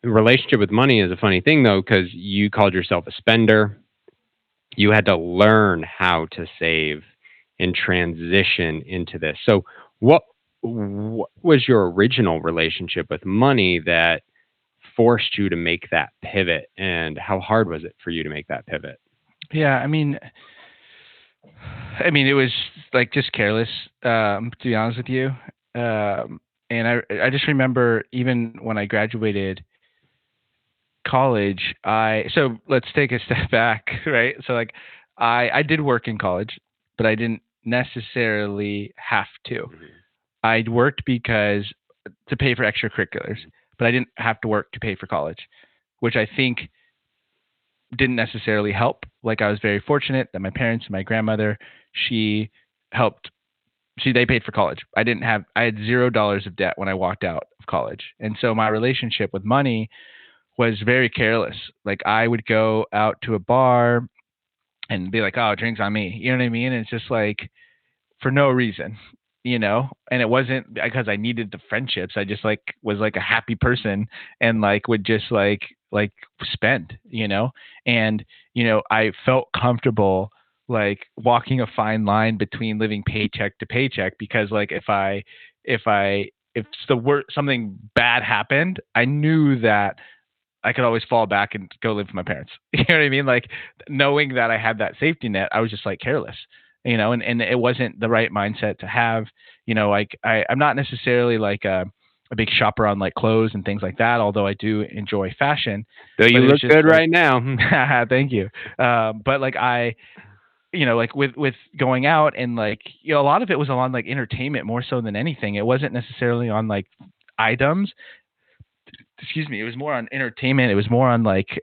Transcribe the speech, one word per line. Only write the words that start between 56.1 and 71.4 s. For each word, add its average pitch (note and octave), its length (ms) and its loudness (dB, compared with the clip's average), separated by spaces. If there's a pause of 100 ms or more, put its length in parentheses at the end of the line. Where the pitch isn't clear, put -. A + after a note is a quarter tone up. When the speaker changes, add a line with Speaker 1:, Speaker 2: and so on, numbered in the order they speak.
Speaker 2:
of F2+ 80 -14
debt F2+ 220 -2
when G2 100 -6
I F#2+ 60 -2
walked F#2 300 -4
out E2+ 240 -6 (120)
of - 80 -20
college. - 360 -4 (160)
And G#2+ 220 -6
so A2+ 140 0
my A2 140 2
relationship A2+ 640 -2
with F#2+ 100 -8
money A#2 460 0 (680)
was A2+ 260 0
very B2 260 4
careless. A2+ 480 0 (280)
Like, G2+ 200 -4
I A2 220 2
would A#2 180 -2
go A2 480 2
out G#2+ 300 0
to A2+ 120 -2
a G2+ 40 -4
bar A#2+ 680 2 (840)
and F#2+ 220 -6
be A2 100 0
like, G2 160 -2
"Oh, A2 180 2
drinks A2+ 240 -6
on G#2 140 -2
me." G2+ 280 -6
You B2 100 -2
know B2+ 80 0
what B2+ 60 0
I A#2+ 40 -2
mean? A#2+ 240 -4
And A#2+ 80 -4
it's G#2+ 80 -10
just, A#2 220 -8
like, G#2+ 380 -2 (720)
for C3 100 0
no C#3 180 4
reason, G#2+ 480 -2 (460)
you B2 160 -2
know? A2 300 0 (220)
And B2+ 100 0
it A2+ 80 0
wasn't B2+ 440 0
because A#2+ 340 -4
I G#2 80 0
needed A2 360 -4